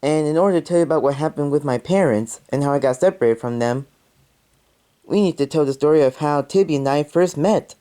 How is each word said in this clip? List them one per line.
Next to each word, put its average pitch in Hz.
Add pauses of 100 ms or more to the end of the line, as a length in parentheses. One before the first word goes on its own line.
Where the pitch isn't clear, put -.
And 151
in 151
order 180
to -
tell 175
you 170
about 156
what 139
happened 147
with 143
my 131
parents 123 (100)
and 135
how 143
I 139
got 131
separated 127
from 120
them, 120 (1160)
we -
need 180
to 143
tell 151
the 139
story 151
of 131
how 147
Tibby 160
and 139
I 143
first 175
met. 170